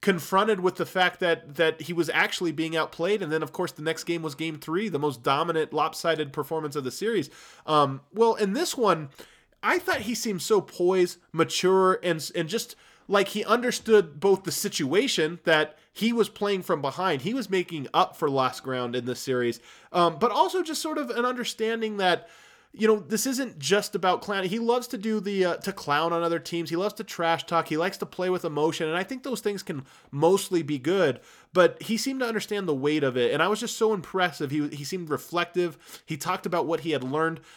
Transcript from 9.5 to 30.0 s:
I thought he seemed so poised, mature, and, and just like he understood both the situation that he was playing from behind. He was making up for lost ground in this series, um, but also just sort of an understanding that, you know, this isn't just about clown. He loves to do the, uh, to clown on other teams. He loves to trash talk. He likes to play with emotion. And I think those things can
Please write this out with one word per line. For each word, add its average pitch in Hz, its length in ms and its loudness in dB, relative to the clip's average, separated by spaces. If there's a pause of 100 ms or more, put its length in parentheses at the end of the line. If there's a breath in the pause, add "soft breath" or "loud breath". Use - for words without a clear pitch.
I 302 160 2
thought 349 240 -2
he 220 140 -4
seemed 202 260 -4
so 214 180 4
poised, 180 600 0 (120)
mature, 185 680 4
and, 165 320 -2
and 165 160 -2
just 226 260 -6 (320 soft breath)
like 196 200 4
he 208 180 -4
understood 214 760 2
both 190 240 4
the 170 80 -4
situation 175 920 0
that 156 340 2 (160 soft breath)
he 226 180 0
was 226 180 2
playing 202 340 -2
from 165 180 -2
behind. 143 400 -2
He 202 140 -4
was 240 120 -4
making 175 460 -4
up 180 220 2
for 160 120 -2
lost 131 360 0
ground 123 320 -4
in 123 100 -2
this 123 140 -4
series, 123 400 0 (320 loud breath)
um, 165 260 4
but 226 140 2
also 349 320 2
just 311 180 -6
sort 311 160 -4
of 262 140 -4
an 233 140 -2
understanding 226 720 -4
that, 175 300 2 (460 loud breath)
you 214 140 2
know, 214 140 6
this 196 240 -2
isn't 247 340 -4
just 196 360 2
about 180 260 2
clown. 196 240 -2
He 185 120 -2
loves 233 300 0
to 254 100 -8
do 214 220 0
the, 196 240 0
uh, 175 140 2
to 196 160 -6
clown 160 400 0
on 170 100 0
other 170 160 0
teams. 170 300 -6
He 165 80 -4
loves 202 160 -2
to 220 100 -10
trash 165 420 -2
talk. 165 220 0
He 156 80 -2
likes 180 220 0
to - 80 -6
play 185 240 -4
with 180 160 0
emotion. 160 420 0
And 160 80 -2
I 185 80 0
think 254 200 -10
those 254 180 -4
things 202 200 -4
can 143 220 -8 (260 loud breath)